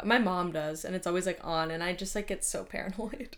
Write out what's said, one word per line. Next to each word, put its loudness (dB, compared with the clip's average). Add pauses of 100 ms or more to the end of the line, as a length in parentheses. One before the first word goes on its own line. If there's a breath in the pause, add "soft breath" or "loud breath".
My 6
mom 2
does, -2
and -4
it's -2
always, 2
like, 0
on, 2
and -2
I 0
just, -4
like, -2
get -2
so -2
<laughs> -12
paranoid. -4